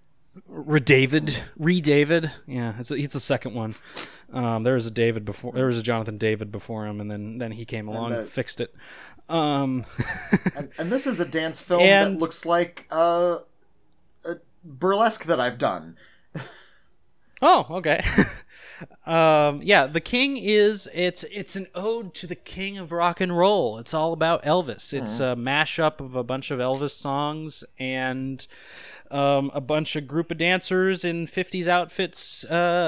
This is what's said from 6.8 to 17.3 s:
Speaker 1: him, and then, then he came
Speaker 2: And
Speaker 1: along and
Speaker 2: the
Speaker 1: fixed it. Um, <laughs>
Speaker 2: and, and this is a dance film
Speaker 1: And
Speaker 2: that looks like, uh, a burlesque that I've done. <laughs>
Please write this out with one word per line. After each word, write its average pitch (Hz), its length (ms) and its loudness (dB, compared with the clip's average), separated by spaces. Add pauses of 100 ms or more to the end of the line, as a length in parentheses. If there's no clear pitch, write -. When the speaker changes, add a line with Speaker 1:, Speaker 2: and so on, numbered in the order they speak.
Speaker 1:
him, 104 140 -8
and 104 100 -8
then, 104 260 -8
then 117 160 -6
he 110 140 -12
came 110 220 -8
Speaker 2:
And 110 80 -8
Speaker 1:
along 117 180 -4
and 117 80 -4
Speaker 2:
the 101 40 -10
Speaker 1:
fixed - 360 -6
it. - 120 -10 (540)
Um, 139 560 0 (360)
<laughs> - 360 0
Speaker 2:
and, 143 220 -10
and 165 120 -4
this 269 160 0
is 208 140 -2
a 175 60 -2
dance 160 340 -4
film 175 220 2
Speaker 1:
And 196 340 6
Speaker 2:
that 160 40 -2
looks 165 260 -4
like, 170 440 0
uh, 170 500 2 (840)
a 170 120 -6 (280)
burlesque 190 600 0
that 165 160 2
I've 123 180 -2
done. 90 380 -2 (380)
<laughs> 143 80 -8 (960)